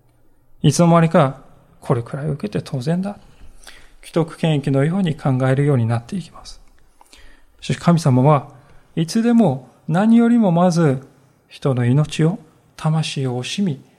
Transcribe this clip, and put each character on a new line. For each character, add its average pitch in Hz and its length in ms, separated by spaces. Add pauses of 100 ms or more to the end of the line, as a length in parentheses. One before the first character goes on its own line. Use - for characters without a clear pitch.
(640)
い 151 100
つ - 80
の 170 80
間 170 120
に 165 80
か、 147 320 (400)
こ - 140
れ 117 80
く - 140
ら 139 80
い - 20
受 151 220
け - 40
て - 100
当 131 180
然 165 200
だ。 202 160 (880)
既 - 100
得 165 240
権 160 180
益 139 160
の 135 140
よ 170 140
う 202 40
に 160 120
考 131 240 (100)
え 135 60
る 143 100
よ 143 100
う - 20
に 117 100
な 117 140
っ - 20
て - 140
い 170 60
き - 100
ま - 120
す。 - 160 (1000)
し - 80
か 139 60
し - 60
神 170 200
様 127 220
は 143 260 (480)
い 160 100
つ 226 160
で 240 100
も 175 360 (200)
何 214 280
よ 233 120
り 240 80
も 202 160
ま 175 180
ず 156 360 (420)
人 - 260
の 120 120
命 147 380
を、 170 140 (380)
魂 156 500
を 123 160
惜 127 40
し - 160
み、 156 200 (160)